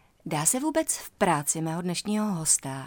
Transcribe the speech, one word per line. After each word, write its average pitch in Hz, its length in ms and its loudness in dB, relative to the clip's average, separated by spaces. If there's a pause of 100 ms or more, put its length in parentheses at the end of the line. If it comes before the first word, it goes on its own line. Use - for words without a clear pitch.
(260)
Dá 156 200 0
se 254 140 2
vůbec 311 380 0
v - 140 -12
práci 165 500 2
mého 160 200 -2
dnešního 208 520 -2
hosta 139 540 -2